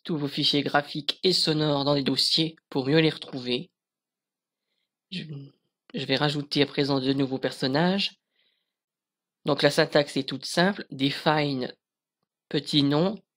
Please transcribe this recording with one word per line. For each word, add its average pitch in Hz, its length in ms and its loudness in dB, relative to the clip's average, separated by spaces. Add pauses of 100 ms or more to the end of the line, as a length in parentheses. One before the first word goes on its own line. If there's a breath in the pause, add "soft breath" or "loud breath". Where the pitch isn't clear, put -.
tous 175 140 -4
vos 143 100 -2
fichiers - 360 0
graphiques - 600 -2
et 190 80 4
sonores 151 540 2
dans 147 100 4
des 143 80 0
dossiers 156 540 0 (120)
pour 135 160 -2
mieux 147 140 4
les 160 100 4
retrouver. 127 640 -6 (1400)
Je, 185 120 -8 (680)
je 143 120 -6
vais 135 120 0
rajouter 143 440 0
à 139 40 4
présent 139 340 0
de 135 140 0
nouveaux 131 260 -2
personnages. 160 800 0 (1300)
Donc 139 160 0
la 143 100 6
syntaxe 151 460 2
est 135 100 -4
toute 131 180 -8
simple, 185 460 0
define, 143 840 0 (760)
petit 147 340 0
nom, 160 360 2 (180)